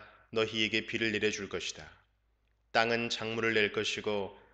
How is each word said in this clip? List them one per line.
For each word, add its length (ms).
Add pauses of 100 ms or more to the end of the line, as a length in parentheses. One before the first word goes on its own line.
(300)
너희에게 560
비를 260
내려줄 360
것이다. 400 (840)
땅은 380
작물을 420
낼 180
것이고 680 (160)